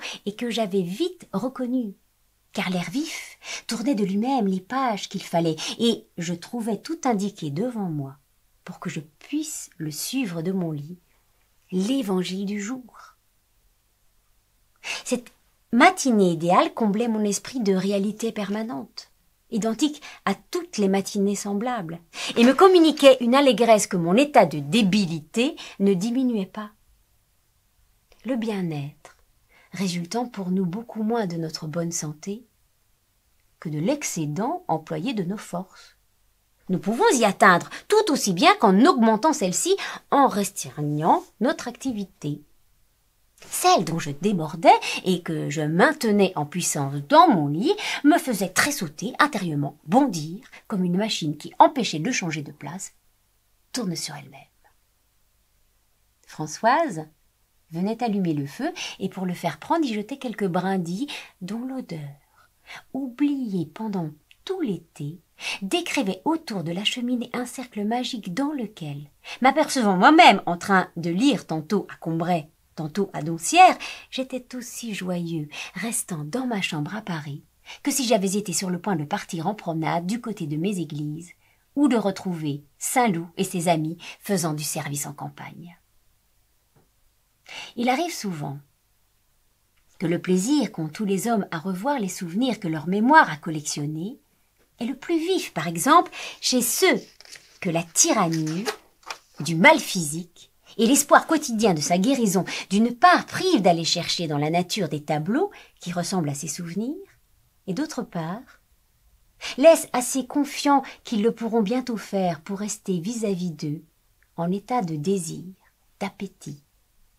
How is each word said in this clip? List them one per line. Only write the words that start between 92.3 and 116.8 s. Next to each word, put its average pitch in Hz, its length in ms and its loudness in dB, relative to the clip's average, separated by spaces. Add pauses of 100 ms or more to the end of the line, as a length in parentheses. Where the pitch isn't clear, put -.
que 175 80 -4
leur 160 180 -4
mémoire 233 440 6
a 156 60 -6
collectionnés 156 840 -6 (580)
est 233 80 -6
le 269 80 -4
plus 339 240 -2
vif, 339 340 -2
par 160 140 -4
exemple, 254 460 4 (280)
chez 254 220 2
ceux 330 380 4 (600)
que 180 100 -4
la 165 120 0
tyrannie 170 800 0 (760)
du 160 160 -2
mal 262 240 8
physique - 720 -8 (240)
et 233 100 2
l'espoir - 400 6
quotidien 226 480 2
de 151 60 -2
sa 180 180 2
guérison, 202 460 2 (260)
d'une 226 240 2
part, 349 320 6
privent 339 360 2
d'aller 170 220 4
chercher 165 440 -2
dans 147 100 0
la 151 120 0
nature 175 380 -2
des 147 140 -6
tableaux 196 480 -2 (300)
qui 180 100 -10
ressemblent 175 380 -2
à 143 60 -4
ses 156 120 -10
souvenirs, 185 480 -6 (720)
et 185 80 -4
d'autre 277 280 -6
part, 180 580 -10 (960)
laissent 311 360 8
assez 254 340 -2
confiants 285 560 2 (200)
qu'ils 208 200 0
le 233 120 4
pourront 233 280 0
bientôt 240 340 -2
faire 185 460 -2
pour 196 180 -8
rester 196 400 -4
vis-à-vis 196 500 -2
d'eux, 156 320 -6 (540)
en 170 160 0
état 226 300 -2
de 160 120 -4
désir, 160 500 -2 (540)
d'appétit, 190 640 -12 (560)